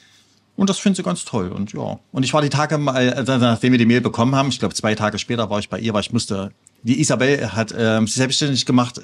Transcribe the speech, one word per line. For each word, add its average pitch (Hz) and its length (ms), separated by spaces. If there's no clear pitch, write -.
und 196 160
das 185 80
findet 196 200
sie 180 40
ganz 180 220
toll 92 260
und 101 220
ja. 110 260
Und 131 100
ich 127 100
war 151 80
die 147 100
Tage 151 280
mal, 139 180
äh, 127 140
nachdem 120 340
wir 123 60
die 117 80
Mail 120 140
bekommen 123 360
haben, 135 120
ich 123 120
glaub, 98 160
zwei 107 180
Tage 107 240
später 113 320
war 104 80
ich 104 100
bei 95 120
ihr, 110 120
weil 104 100
ich - 100
musste, 101 400
die 123 160
Isabel 135 520
hat, 110 240
ähm, 110 300
sich - 100
selbstständig 131 480
gemacht, 123 400